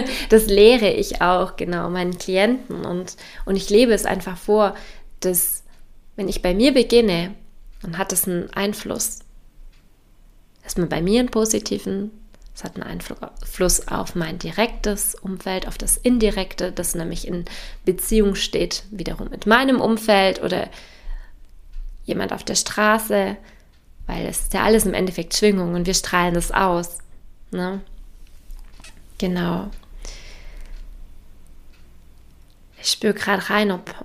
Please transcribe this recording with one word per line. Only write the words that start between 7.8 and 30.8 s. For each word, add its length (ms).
dann 160
hat 140
es 160
einen 240
Einfluss. 680
Erstmal 260
bei 140
mir 200
einen 80
positiven, 840
es 80
hat 120
einen 80
Einfluss 1080
auf 260
mein 240
direktes 720
Umfeld, 540
auf 100
das 200
indirekte, 720
das 240
nämlich 320
in 160
Beziehung 520
steht, 560
wiederum 380
mit 160
meinem 360
Umfeld 600
oder 280
jemand 260
auf 140
der 100
Straße, 800
weil 180
es 180
ist 100
ja 100
alles 220
im 80
Endeffekt 420
Schwingung 380
und 120
wir 80
strahlen 400
das 180
aus, 480
ne? 300
Genau. 520